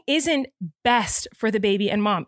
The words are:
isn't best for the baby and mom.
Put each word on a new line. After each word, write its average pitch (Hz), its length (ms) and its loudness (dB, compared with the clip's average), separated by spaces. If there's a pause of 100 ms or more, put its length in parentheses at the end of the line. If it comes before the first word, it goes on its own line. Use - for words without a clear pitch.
isn't 285 400 0 (380)
best 240 500 2
for 220 160 -2
the 214 80 0
baby 202 320 0
and 208 100 0
mom. 208 280 -2